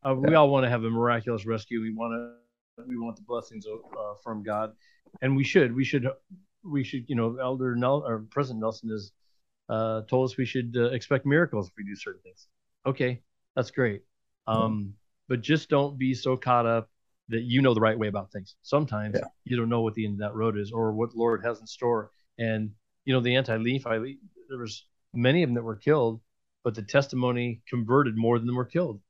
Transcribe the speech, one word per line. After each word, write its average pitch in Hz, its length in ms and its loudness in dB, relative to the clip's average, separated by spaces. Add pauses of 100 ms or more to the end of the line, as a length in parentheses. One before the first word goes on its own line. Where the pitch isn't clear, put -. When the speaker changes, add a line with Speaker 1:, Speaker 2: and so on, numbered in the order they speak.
Speaker 1:
Uh, 135 100 2
we 139 160 2
Speaker 2:
Yeah. 160 60 8
Speaker 1:
all 147 120 8
wanna 131 200 4
have 120 140 0
a 113 60 0
miraculous 117 560 0
rescue. 113 360 -4
We 110 120 -6
wanna, 117 420 -8 (500)
we 127 120 -8
want 117 180 -8
the 104 80 -20
blessings 113 420 -10
of, 110 140 -10 (180)
uh, 104 260 -10
from 107 200 -8
God, 107 320 -4 (460)
and 135 140 0
we 139 80 2
should, 131 300 4
we 131 100 0
should, 131 240 0 (560)
we 143 200 -2
should, 127 260 -8
you 143 60 -2
know, 117 220 0
Elder 127 380 -2
Nel-, 131 300 2
or 110 240 -4
President 127 320 -4
Nelson 110 280 -4
has, 104 220 -8 (580)
uh, 110 340 -2
told 131 260 2
us - 80 -10
we 131 80 0
should, 120 320 -4
uh, 120 140 2
expect 131 340 0
miracles 139 440 2
if - 80 -20
we 107 60 -10
do 101 120 -10
certain 98 260 -14
things. - 260 -20 (380)
Okay, 127 380 -2 (320)
that's 127 160 -2
great. 110 320 0 (440)
Speaker 2:
Yeah. 113 80 0
Speaker 1:
Um, 107 380 -2 (360)
but 127 120 -2
just 151 280 0
don't 143 280 2
be 131 160 0
so 127 220 -2
caught 123 300 2
up 117 240 0 (400)
that 113 140 -2
you 123 180 2
know 131 120 6
the 110 60 2
right 110 180 4
way 110 120 -2
about 98 220 -6
things. 98 300 -14
Sometimes 107 560 -2
Speaker 2:
Yeah. - 100 -4 (180)
Speaker 1:
you 127 100 -4
don't 117 140 0
know 117 100 2
what 110 140 0
the 110 120 -4
end 104 100 -4
of 101 40 -8
that 104 160 -6
road 110 220 0
is 104 160 -6
or 113 180 0
what 113 200 -2
the 113 60 -10
Lord 113 280 0
has 117 160 -4
in 110 60 -20
store. 117 440 -2 (260)
And, 110 380 -2 (300)
you 135 80 0
know, 127 80 4
the 123 160 2
anti-Nephi, 120 840 -2 (300)
there 135 80 -12
was 113 280 -12 (280)
many 127 300 4
of 151 40 2
them 120 80 0
that 117 80 -2
were 113 140 -6
killed, 120 440 2 (420)
but 113 120 -2
the 113 60 -8
testimony 123 880 0
converted 123 480 2
more 117 200 4
than 117 160 -2
were 123 120 -2
killed. 135 440 -4